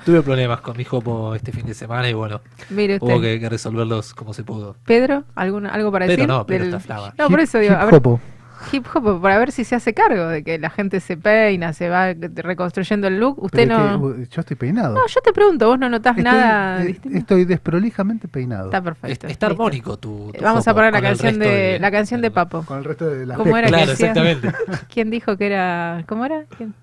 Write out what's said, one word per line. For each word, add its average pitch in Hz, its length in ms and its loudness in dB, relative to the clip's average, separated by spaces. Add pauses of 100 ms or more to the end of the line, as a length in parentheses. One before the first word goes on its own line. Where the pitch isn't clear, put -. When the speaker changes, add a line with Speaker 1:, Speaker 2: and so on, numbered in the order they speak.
Speaker 1:
tuve 170 180 6
problemas 127 360 0
con 120 160 -12
mi 123 80 -6
jopo 113 520 -4
este 110 180 -8
fin 113 120 -6
de 110 80 -8
semana 120 360 -4
y 117 40 -2
bueno, 107 280 -6 (280)
Speaker 2:
Mire 196 300 0
Speaker 1:
hubo 120 160 2
Speaker 2:
usted. 117 60 4
Speaker 1:
que, 113 180 0
que 113 80 -6
resolverlos 113 680 -4
como 107 200 -14
se - 100 -12
pudo. 104 320 -10 (100)
Speaker 2:
Pedro, 262 380 2 (120)
¿algún, 196 320 -4
algo 214 220 -2
para 190 160 0
Speaker 1:
Pedro 180 120 2
Speaker 2:
decir? 165 100 2
Speaker 1:
no, 131 180 0
Pedro 185 200 -2
Speaker 2:
Del 180 80 -4
Speaker 1:
está - 120 -6
flama. 101 320 -12
Speaker 2:
No, 294 120 2
por 285 100 4
Speaker 3:
Hip-, 320 60 4
Speaker 2:
eso 233 140 -2
digo, 208 160 4
a 170 40 0
Speaker 3:
hip 185 60 0
Speaker 2:
ver, 214 100 8
Speaker 3:
hopo. 120 240 6 (520)
Speaker 2:
hip 240 220 -2
hop, 208 280 0
para 190 180 4
ver 254 120 2
si 233 140 -4
se - 100 -2
hace 233 180 -2
cargo 240 340 2
de 160 160 -4
que 165 140 -4
la 160 120 -4
gente 196 320 -4
se 180 160 -8
peina, 196 560 2
se 175 160 -4
va 185 240 2
reconstruyendo 175 960 -4
el 190 120 0
look. - 240 0
Usted 233 240 2
Speaker 3:
Pero 226 80 2
es 214 160 4
Speaker 2:
no 202 80 0
Speaker 3:
que, 131 220 -4
uh, 120 80 -10
yo - 100 -10
estoy - 160 -6
peinado. 143 400 -2
Speaker 2:
No, 523 100 2
yo 480 160 0
te 440 120 4
pregunto, 339 340 4
vos 247 100 6
no 254 120 0
notás 233 280 2
Speaker 3:
Estoy, 240 140 2
Speaker 2:
nada 208 500 4
Speaker 3:
eh, 175 60 0
Speaker 2:
distinto. 190 300 -4
Speaker 3:
estoy 185 280 4
desprolijamente 190 840 -2
peinado. 123 380 -6
Speaker 2:
Está 185 140 -2
perfecto, 165 460 -8
Speaker 1:
Es-, 151 60 -8
está 214 160 0
Speaker 2:
listo. 208 140 -2
Speaker 1:
armónico 127 360 -4
tu, 104 340 -12
tu - 100 -10
Speaker 2:
Vamos 226 220 2
a 226 60 4
Speaker 1:
jopo 214 80 4
Speaker 2:
poner 220 140 4
la 208 60 2
Speaker 1:
con 196 80 0
el 196 40 2
Speaker 2:
canción 220 300 0
Speaker 1:
resto 208 120 4
Speaker 2:
de, 202 80 2 (120)
Speaker 1:
de 175 60 -2
Speaker 2:
la 202 120 0
canción 214 300 -2
de 233 60 0
Speaker 1:
del 220 60 -4
Speaker 2:
Papo. 175 300 -2
Speaker 3:
Con 143 140 -10
el 139 80 -8
resto 156 240 -6
de 131 160 -6
las 123 120 -8
Speaker 2:
¿Cómo 220 200 2
era 233 100 2
Speaker 3:
pecas. 165 160 6
Speaker 1:
Claro, - 140 0
Speaker 2:
que - 80 2
decía? - 180 2 (140)
Speaker 1:
exactamente. 185 500 -4
Speaker 2:
<laughs> - 60 -20
¿Quién 220 160 -2
dijo 220 260 -4
que 202 120 -2
era? 175 600 -2
¿Cómo 220 180 -6
era? 311 200 -6 (120)
¿Quién? 220 260 -12